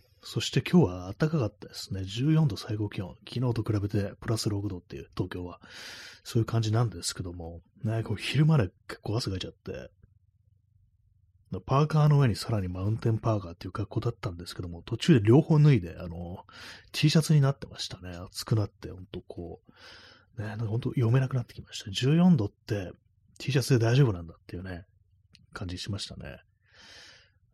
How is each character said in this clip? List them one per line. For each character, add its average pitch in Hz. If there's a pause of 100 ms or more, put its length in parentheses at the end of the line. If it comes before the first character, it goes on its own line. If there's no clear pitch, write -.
(240)
そ -
し -
て 139
今 180
日 139
は 90
暖 156
か 165
か 113
っ -
た -
で -
す -
ね。 95
十 113
四 156
度 101
最 -
高 104
気 -
温。 87 (120)
昨 123
日 120
と 110
比 104
べ 101
て 101
プ -
ラ 110
ス 107
六 101
度 92
っ 87
て -
い 69
う、 -
東 90
京 90
は。 87 (640)
そ -
う 113
い -
う -
感 113
じ 107
な 117
ん 107
で 85
す -
け -
ど 87
も、 85 (200)
ね、 110
こ 104
う 92
昼 -
間 156
ね、 107 (180)
結 -
構 107
汗 104
か 95
い -
ち -
ゃ -
っ -
て、 - (1800)
パ 135
ー 151
カ 151
ー -
の 147
上 135
に 98
さ -
ら 104
に 92
マ 90
ウ 104
ン 110
テ 117
ン 113
パ 110
ー 98
カ 90
ー 85
っ -
て -
い 95
う -
格 101
好 -
だ 117
っ -
た -
ん 87
で 87
す -
け -
ど 87
も、 85
途 -
中 135
で 104
両 127
方 156
脱 147
い 107
で、 85
あ 85
の、 85 (480)
T 151
シ 156
ャ 156
ツ 160
に 147
な 139
っ -
て -
ま -
し -
た -
ね。 90
暑 90
く 117
な 101
っ -
て、 -
ほ 90
ん 92
と -
こ 85 (760)
う、 107
ね、 104
な 107
ん 107
か 117
ほ 107
ん -
と 127
読 113
め 131
な 131
く 131
な 123
っ -
て -
き -
ま -
し -
た。 98
十 131
四 175
度 104
っ -
て、 98 (440)
T -
シ 135
ャ 117
ツ 131
で 113
大 117
丈 139
夫 107
な 87
ん 82
だ 82
っ - (100)
て -
い 85
う 92
ね、 90 (680)
感 -
じ 87
し -
ま 101
し -
た -
ね。 71 (1160)